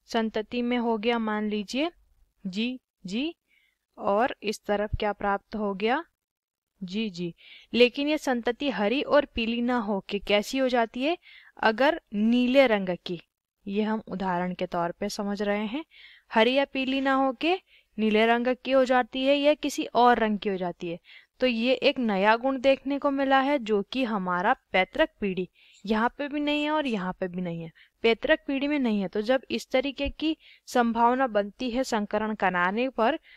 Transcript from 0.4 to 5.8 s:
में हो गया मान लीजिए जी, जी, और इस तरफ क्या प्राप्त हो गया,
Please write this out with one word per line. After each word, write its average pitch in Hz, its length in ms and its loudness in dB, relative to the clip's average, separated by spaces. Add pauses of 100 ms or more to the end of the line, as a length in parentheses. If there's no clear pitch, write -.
में 240 160 0
हो 233 200 0
गया 233 220 0
मान 214 300 -2
लीजिए 226 420 -4 (560)
जी, 226 320 -4 (260)
जी, 247 300 -6 (600)
और 220 460 0
इस - 220 -6
तरफ 208 240 -2 (100)
क्या 208 140 -2
प्राप्त 202 420 -4
हो 208 180 -2
गया, 226 300 -2 (800)